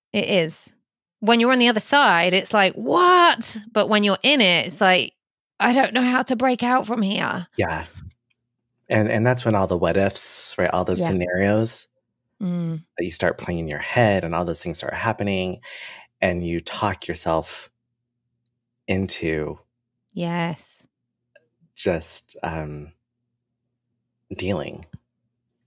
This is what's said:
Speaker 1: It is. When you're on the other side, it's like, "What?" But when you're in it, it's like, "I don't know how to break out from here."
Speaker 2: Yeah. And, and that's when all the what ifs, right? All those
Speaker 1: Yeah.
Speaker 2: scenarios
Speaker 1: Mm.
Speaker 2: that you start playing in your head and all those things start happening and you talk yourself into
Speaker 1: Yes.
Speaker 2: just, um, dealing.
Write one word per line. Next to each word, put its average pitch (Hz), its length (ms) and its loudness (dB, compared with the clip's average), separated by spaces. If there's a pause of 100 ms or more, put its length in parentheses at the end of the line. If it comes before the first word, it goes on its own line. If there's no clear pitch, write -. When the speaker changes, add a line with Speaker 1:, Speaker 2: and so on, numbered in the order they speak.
(140)
Speaker 1:
It 208 160 -2
is. 165 420 -4 (480)
When 233 200 2
you're 240 140 4
on 254 60 2
the 240 100 4
other 226 100 0
side, 185 540 4
it's - 200 0
like, 196 220 4
"What?" 339 840 4 (140)
But 208 180 2
when 208 140 4
you're 202 180 2
in 269 200 4
it, 175 260 4
it's 151 140 -6
like, 185 320 4 (460)
"I 240 140 4
don't 247 200 2
know 254 100 2
how 254 200 2
to 254 120 -2
break 247 260 0
out 247 240 0
from 226 160 -2
here." 180 460 -2 (100)
Speaker 2:
Yeah. 80 280 -4 (1000)
And, 110 220 2
and 113 160 2
that's 123 180 2
when 110 120 2
all 95 120 2
the 90 100 0
what 85 200 2
ifs, - 640 -2
right? 90 100 2
All 92 160 0
those 90 140 0
Speaker 1:
Yeah. 165 80 0
Speaker 2:
scenarios 98 800 0 (520)
Speaker 1:
Mm. 170 440 -4 (140)
Speaker 2:
that - 80 -4
you 90 60 -6
start - 280 -2
playing 87 200 -4
in 80 80 -6
your 73 120 -6
head 101 440 2
and 82 120 -4
all 85 100 0
those 85 160 -6
things 85 160 -8
start - 160 -8
happening 101 680 -4 (600)
and 87 240 0
you 85 140 -2
talk - 480 -6
yourself - 640 -4 (1160)
into 80 720 -2 (560)
Speaker 1:
Yes. 170 680 -6 (920)
Speaker 2:
just, - 680 -6
um, 78 480 -8 (1400)
dealing. 90 500 -6 (800)